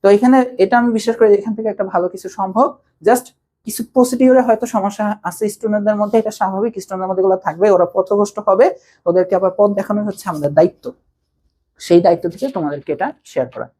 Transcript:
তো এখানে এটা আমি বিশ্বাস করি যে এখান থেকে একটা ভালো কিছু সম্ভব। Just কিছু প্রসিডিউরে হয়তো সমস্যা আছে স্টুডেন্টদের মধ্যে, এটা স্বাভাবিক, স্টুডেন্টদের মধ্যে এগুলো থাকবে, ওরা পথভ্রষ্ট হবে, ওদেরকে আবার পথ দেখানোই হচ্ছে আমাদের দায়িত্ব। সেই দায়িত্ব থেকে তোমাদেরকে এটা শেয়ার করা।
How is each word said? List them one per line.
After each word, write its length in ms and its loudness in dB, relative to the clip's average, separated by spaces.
তো 80 2
এখানে 280 6
এটা 180 2
আমি 160 0
বিশ্বাস 200 -2
করি 120 4
যে 120 6
এখান 140 -6
থেকে 180 -6
একটা 100 -6
ভালো 300 -2
কিছু 160 -14
সম্ভব। 380 -2
Just 180 2
কিছু 160 -10
প্রসিডিউরে 480 4
হয়তো 240 0
সমস্যা 400 -4
আছে 260 -6
স্টুডেন্টদের 520 -2
মধ্যে, 200 0
এটা 100 -6
স্বাভাবিক, 420 -4
স্টুডেন্টদের 260 -8
মধ্যে 140 0
এগুলো 220 2
থাকবে, 300 0
ওরা 180 4
পথভ্রষ্ট 440 -2
হবে, 180 4
ওদেরকে 300 0
আবার 220 0
পথ 120 4
দেখানোই 260 -4
হচ্ছে 240 -10
আমাদের 240 -4
দায়িত্ব। 320 2
সেই 240 2
দায়িত্ব 280 0
থেকে 200 -10
তোমাদেরকে 440 -8
এটা 140 -4
শেয়ার 300 -6
করা। 140 -12